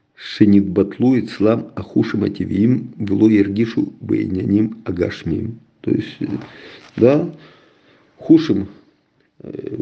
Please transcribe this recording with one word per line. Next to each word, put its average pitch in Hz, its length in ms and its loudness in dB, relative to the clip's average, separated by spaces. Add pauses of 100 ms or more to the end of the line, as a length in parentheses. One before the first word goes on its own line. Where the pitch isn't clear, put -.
(160)
шинитбатлу 101 1000 2
ицлам 110 600 0
ахушим - 480 -2
ативим, 98 760 0
вело 104 320 2
ергишу 107 720 0
бейняним 104 840 -2
агашмим". 90 760 -4 (220)
То - 100 -2
есть, - 300 -4
э, - 60 -6 (680)
да, 147 340 4 (880)
хушим, 107 520 2 (720)
э, - 400 -12